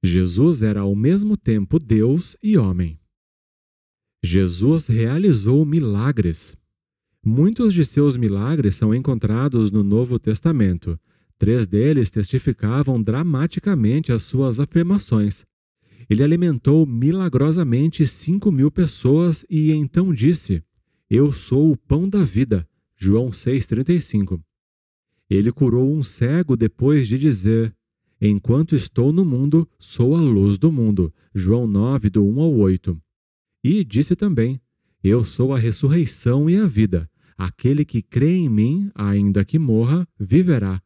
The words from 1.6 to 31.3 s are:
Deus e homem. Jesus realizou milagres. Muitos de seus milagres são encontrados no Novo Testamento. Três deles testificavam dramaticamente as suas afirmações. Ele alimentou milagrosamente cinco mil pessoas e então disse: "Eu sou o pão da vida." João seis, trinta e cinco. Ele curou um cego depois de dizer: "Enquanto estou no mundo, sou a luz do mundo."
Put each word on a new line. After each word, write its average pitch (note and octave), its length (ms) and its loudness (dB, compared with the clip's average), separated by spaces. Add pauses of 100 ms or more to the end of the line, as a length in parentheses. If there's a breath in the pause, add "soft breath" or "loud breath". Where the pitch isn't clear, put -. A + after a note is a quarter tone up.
Deus A#2+ 640 -2
e G#3+ 160 2
homem. F2+ 400 -2 (1200)
Jesus F#2+ 600 0
realizou B2+ 800 2
milagres. A#2 880 -2 (720)
Muitos F#3+ 480 2
de E3+ 100 2
seus C#3+ 320 0
milagres A2+ 600 0
são G#2+ 180 0
encontrados A#2 760 0
no G#2+ 120 0
Novo A2+ 360 0
Testamento. G2+ 800 -2 (380)
Três A2 300 0
deles A#2 420 0
testificavam B2+ 920 -2
dramaticamente C#3 1120 -2
as A2 100 -2
suas B2+ 340 -2
afirmações. C#3+ 880 0 (640 soft breath)
Ele G#2+ 140 2
alimentou D#3 640 2
milagrosamente D3 1200 0
cinco F#3+ 440 -2
mil C#3 200 2
pessoas D#3+ 800 0
e D#3 240 0
então D#3+ 400 0
disse: A2+ 500 0 (460)
"Eu C3+ 240 2
sou D3 380 0
o C3 60 0
pão E3 300 -2
da G3 160 0
vida." G#2+ 420 -2 (300)
João G#2+ 380 0
seis, C3 340 -4
trinta C3 240 -2
e F3 80 2
cinco. F#2+ 420 -4 (880)
Ele G2+ 220 2
curou C3 420 0
um D#3 80 -4
cego C#3 540 -2
depois A#2+ 500 0
de G#2+ 120 -2
dizer: A2+ 580 0 (460)
"Enquanto A2+ 520 0
estou C3 380 0
no F#3 140 2
mundo, D3 520 0
sou - 380 -2
a E3+ 60 2
luz G2+ 360 2
do D#3+ 140 2
mundo." G#2+ 420 0 (200)